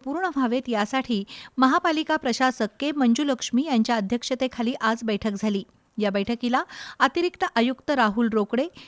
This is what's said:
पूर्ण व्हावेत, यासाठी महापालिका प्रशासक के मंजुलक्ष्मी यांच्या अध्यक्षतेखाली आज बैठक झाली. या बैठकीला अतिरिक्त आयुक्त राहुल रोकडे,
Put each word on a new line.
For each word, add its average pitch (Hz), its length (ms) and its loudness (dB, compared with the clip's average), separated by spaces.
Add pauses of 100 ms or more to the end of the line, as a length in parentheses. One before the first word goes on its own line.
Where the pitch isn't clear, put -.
पूर्ण 311 220 -4
व्हावेत, 262 420 0
यासाठी 220 560 0 (340)
महापालिका 311 580 2
प्रशासक 254 520 0 (120)
के 285 120 0
मंजुलक्ष्मी 269 760 2
यांच्या 240 300 2
अध्यक्षतेखाली 240 840 -2
आज 226 220 0
बैठक 214 280 -2
झाली. 202 320 -2 (340)
या 208 120 0
बैठकीला 240 540 0 (360)
अतिरिक्त 339 460 0 (100)
आयुक्त 254 360 0
राहुल 233 420 2
रोकडे, 226 340 0 (200)